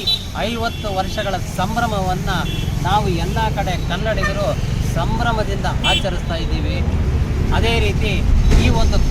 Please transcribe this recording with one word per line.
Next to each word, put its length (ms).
ಐವತ್ತು 400
ವರ್ಷಗಳ 360
ಸಂಭ್ರಮವನ್ನು 800
ನಾವು 200
ಎಲ್ಲ 140
ಕಡೆ 160
ಕನ್ನಡಿಗರು 580
ಸಂಭ್ರಮದಿಂದ 680
ಆಚರಿಸ್ತಾ 520
ಇದ್ದೀವಿ. 340
ಅದೇ 160
ರೀತಿ 280
ಈ 40
ಒಂದು 160